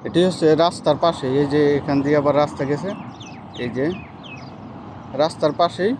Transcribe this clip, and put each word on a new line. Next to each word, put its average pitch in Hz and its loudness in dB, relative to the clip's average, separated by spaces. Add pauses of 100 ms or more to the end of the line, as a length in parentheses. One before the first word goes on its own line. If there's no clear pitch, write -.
এটি 170 2
হচ্ছে 170 4
রাস্তার 165 2
পাশে, 165 0
এই 139 2
যে 143 4
এখান 143 0
দিয়ে 147 4
আবার 143 4
রাস্তা 147 0
গেছে, 147 -4 (680)
এই 123 -4
যে 131 -2 (1200)
রাস্তার 156 0
পাশেই। 175 0